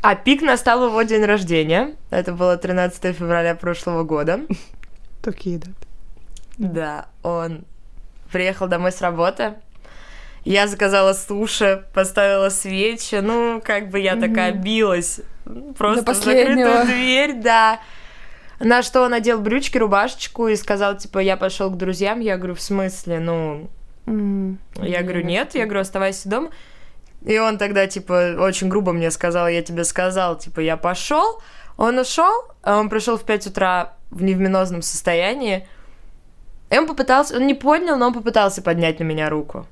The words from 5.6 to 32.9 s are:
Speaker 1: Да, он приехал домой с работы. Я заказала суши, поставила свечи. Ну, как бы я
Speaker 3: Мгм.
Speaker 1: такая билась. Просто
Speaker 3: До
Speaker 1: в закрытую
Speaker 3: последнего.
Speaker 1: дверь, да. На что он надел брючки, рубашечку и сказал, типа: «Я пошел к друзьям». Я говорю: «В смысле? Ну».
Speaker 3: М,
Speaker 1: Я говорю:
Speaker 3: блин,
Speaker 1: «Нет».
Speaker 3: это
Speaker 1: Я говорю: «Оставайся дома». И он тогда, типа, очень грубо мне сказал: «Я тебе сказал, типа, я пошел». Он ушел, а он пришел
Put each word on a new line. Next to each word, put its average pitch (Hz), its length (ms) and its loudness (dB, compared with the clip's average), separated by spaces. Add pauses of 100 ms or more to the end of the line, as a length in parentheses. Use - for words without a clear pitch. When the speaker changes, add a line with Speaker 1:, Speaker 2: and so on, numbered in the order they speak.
Speaker 1:
Да, 160 480 -4 (160)
он 170 420 -6 (680)
приехал 185 340 -2
домой 180 260 0
с 180 100 -10
работы. 185 520 0 (920)
Я 196 240 4
заказала 196 440 4
суши, 202 800 0
поставила 196 580 2
свечи. 202 680 -2
Ну, 226 480 0
как 202 260 -2
бы 196 80 -2
я 190 160 0
Speaker 3:
Мгм. 226 140 0
Speaker 1:
такая 208 240 2
билась. 196 680 0 (560)
Просто 220 280 2
Speaker 3:
До 277 80 0
Speaker 1:
в - 40 2
закрытую 262 400 6
Speaker 3:
последнего. 240 280 6
Speaker 1:
дверь, 254 480 2 (100)
да. 220 380 6 (800)
На 240 220 6
что 254 200 4
он 247 80 4
надел 233 300 2
брючки, 240 360 0
рубашечку 220 720 0
и 214 80 2
сказал, 202 400 0
типа: - 220 -6
«Я 190 180 2
пошел 190 340 -2
к 185 60 -6
друзьям». 190 440 -2
Я 208 180 0
говорю: 180 160 -6
«В - 80 -10
смысле? 190 580 -2
Ну». 160 480 -4 (380)
Speaker 3:
М, 196 520 -2 (180)
Speaker 1:
Я 180 260 -2
говорю: 180 160 -4
Speaker 3:
блин, 170 80 -4
Speaker 1:
«Нет». 202 220 -2
Speaker 3:
это 302 100 -6
Speaker 1:
Я 226 60 0
говорю: 208 160 -2
«Оставайся 190 480 -4
дома». 262 220 -2 (760)
И 214 120 2
он 220 200 2
тогда, 196 280 2
типа, 180 520 0
очень 190 300 2
грубо 185 240 2
мне 165 180 0
сказал: 175 380 0
«Я 170 140 2
тебе 170 220 -4
сказал, 180 540 0
типа, - 220 -6
я 160 160 0
пошел». 302 680 0 (340)
Он 240 220 2
ушел, 320 340 4 (300)
а 208 160 4
он 214 100 2
пришел 220 300 0